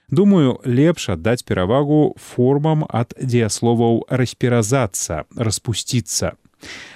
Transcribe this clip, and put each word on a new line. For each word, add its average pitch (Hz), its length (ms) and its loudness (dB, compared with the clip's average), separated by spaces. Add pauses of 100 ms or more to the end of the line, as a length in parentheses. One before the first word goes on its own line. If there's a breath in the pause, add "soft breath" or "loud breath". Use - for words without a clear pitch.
(100)
Думаю, 170 560 4
лепш 139 480 2
аддаць 107 320 -2
перавагу 143 720 0
формам 147 720 0
ад - 320 -4
дзеясловаў 117 880 0
«распіразацца», 120 1300 -2
«распусціцца». 110 960 -4 (600 loud breath)